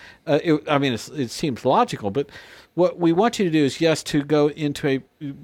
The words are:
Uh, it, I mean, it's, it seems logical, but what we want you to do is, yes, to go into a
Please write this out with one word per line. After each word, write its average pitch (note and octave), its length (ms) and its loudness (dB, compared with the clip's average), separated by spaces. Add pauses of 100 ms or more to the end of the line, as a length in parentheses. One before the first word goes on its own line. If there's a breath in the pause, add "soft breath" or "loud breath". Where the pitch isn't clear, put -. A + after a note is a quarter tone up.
(260 loud breath)
Uh, D3+ 160 2
it, D3+ 260 0
I D3 100 2
mean, C3+ 160 0
it's, - 160 -8
it B2+ 200 -4
seems C3+ 340 -6
logical, C3+ 460 0
but A#2 180 -4 (460 loud breath)
what F3 240 0
we E3+ 140 4
want A3 260 2
you G#3 60 0
to F3 80 0
do D#3 120 4
is, C3 160 -2
yes, D#3+ 240 2
to D3 200 0
go D3 240 2
into D3 400 -4
a C#3 560 -6